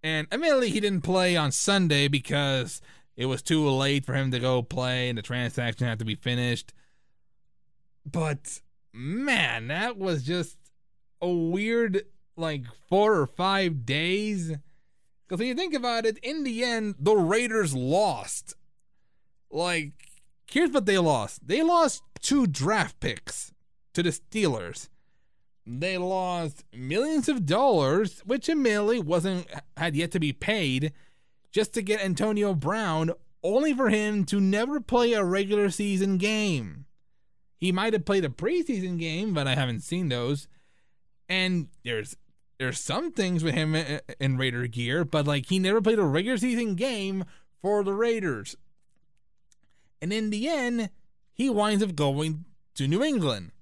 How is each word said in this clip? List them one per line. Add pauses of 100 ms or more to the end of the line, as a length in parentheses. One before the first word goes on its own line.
And
admittedly,
he
didn't
play
on
Sunday
because (360)
it
was
too
late
for
him
to
go
play
and
the
transaction
had
to
be
finished. (1300)
But, (320)
man,
that
was
just (640)
a
weird, (320)
like, (240)
four
or
five
days. (760)
'Cause
when
you
think
about
it,
in
the
end,
the
Raiders
lost. (960)
Like, (540)
here's
what
they
lost.
They
lost (180)
two
draft
picks (420)
to
the
Steelers. (760)
They
lost
millions
of
dollars,
which
admittedly
wasn't, (320)
had
yet
to
be
paid, (580)
just
to
get
Antonio
Brown, (300)
only
for
him
to
never
play
a
regular
season
game. (720)
He
might
have
played
a
preseason
game,
but
I
haven't
seen
those. (840)
And (140)
there's, (440)
there's
some
things
with
him
in, (180)
in
Raider
gear,
but,
like,
he
never
played
a
regular
season
game (380)
for
the
Raiders. (1500)
And
in
the
end, (420)
he
winds
up
going (300)
to
New
England.